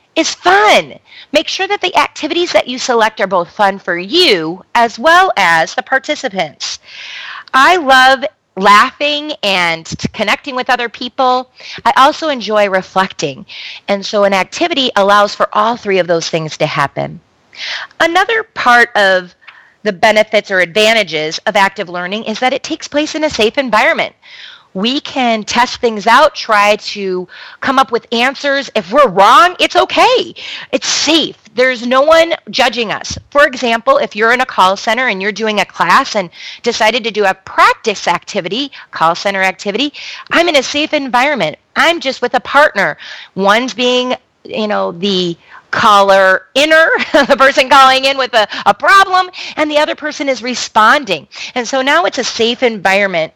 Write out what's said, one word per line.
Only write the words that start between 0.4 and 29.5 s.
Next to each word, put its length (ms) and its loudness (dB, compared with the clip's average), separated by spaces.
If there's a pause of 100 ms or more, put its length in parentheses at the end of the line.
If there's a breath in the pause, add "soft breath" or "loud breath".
Make 140 0
sure 220 -6
that 120 -4
the 160 -4
activities 560 -4
that 140 0
you 120 -8
select 420 -2
are 80 0
both 220 -2
fun 280 0
for 180 -6
you 680 0 (100)
as 240 0
well 380 4
as 380 2
the 80 -4
participants. 960 -6 (760 loud breath)
I 220 6
love 480 4 (320)
laughing 760 2 (120)
and 420 -2
t-, 260 -8
connecting 440 -4
with 120 -4
other 200 -2
people. 640 -2 (320 loud breath)
I 120 4
also 320 2
enjoy 400 0
reflecting. 800 -4 (400 loud breath)
And 180 -4
so 200 0
an 100 2
activity 640 -2
allows 360 4
for 200 -2
all 240 -2
three 240 -2
of 80 -4
those 200 -2
things 280 -6
to 100 -2
happen. 540 -4 (800 loud breath)
Another 420 0
part 540 2
of 400 0 (480 loud breath)
the 80 -2
benefits 580 0
or 80 0
advantages 880 0
of 80 -2
active 340 -2
learning 360 -8
is 160 -8
that 120 -6
it 120 -8
takes 240 -10
place 260 -4
in 80 -6
a 80 -2
safe 280 -2
environment. 580 0 (580 loud breath)
We 260 -4
can 440 -4
test 360 -2
things 260 -2
out, 280 4
try 420 2
to 500 -8 (340 loud breath)
come 180 0
up 120 0
with 220 -4
answers. 600 -2
If 180 -4
we're 160 4
wrong, 500 4